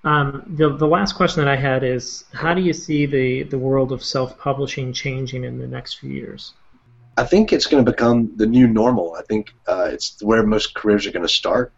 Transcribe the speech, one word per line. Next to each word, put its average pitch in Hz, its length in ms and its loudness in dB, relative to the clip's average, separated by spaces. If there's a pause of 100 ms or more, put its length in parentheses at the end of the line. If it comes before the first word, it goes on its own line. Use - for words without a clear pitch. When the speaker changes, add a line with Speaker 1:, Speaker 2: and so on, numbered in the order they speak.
Speaker 1:
Um, 139 420 0
the, 151 280 0
the 151 120 0
last 190 260 2
question 170 300 0
that 139 80 2
I 139 40 2
had 131 280 0
is, 127 500 -6
how 151 200 -2
do 185 80 0
you 175 120 0
see 147 320 -2
the, 131 380 -2
the 139 140 -6
world 131 340 0
of 127 120 -6
self-publishing 131 880 -4
changing 131 500 -8
in 123 160 -10
the 127 80 -10
next 127 280 -12
few - 140 -14
years? - 440 -12 (640)
Speaker 2:
I 127 100 2
think 214 280 4
it's 151 140 2
gonna 139 160 6
become 117 540 2
the 107 100 2
new 123 200 8
normal. 110 460 2
I - 80 -12
think, 107 320 -4 (140)
uh, 92 240 0
it's - 320 -10
where 113 200 4
most 107 300 0
careers 104 320 2
are 101 60 -6
gonna 87 160 -4
start. 107 500 -2